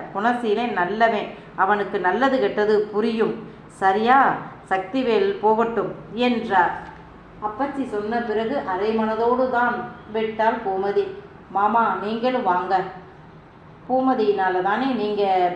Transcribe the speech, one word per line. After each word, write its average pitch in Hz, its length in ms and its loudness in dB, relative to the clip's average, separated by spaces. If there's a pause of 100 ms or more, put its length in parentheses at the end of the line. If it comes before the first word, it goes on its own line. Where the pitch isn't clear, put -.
(140)
குணசீலன் 226 580 0
நல்லவன், 208 560 0 (280)
அவனுக்கு 196 440 0
நல்லது 220 400 2
கெட்டது 208 360 2 (160)
புரியும். 226 420 0 (320)
சரியா? 220 540 4 (480)
சக்திவேல் 202 600 0 (100)
போகட்டும்" 220 520 2 (360)
என்றார். 202 440 2 (680)
அப்பச்சி 269 420 -4
சொன்ன 214 320 -4
பிறகு 220 400 -2 (120)
அரை 190 200 -2 (100)
மனதோடு 233 520 2
தான் 240 260 2 (360)
விட்டாள் 220 540 0
பூமதி. 196 380 0 (460)
"மாமா, 214 340 2 (180)
நீங்களும் 226 400 -2
வாங்க. 185 320 0 (1120)
பூமதியினால 214 760 2
தானே 220 240 0
நீங்க 208 360 0 (320)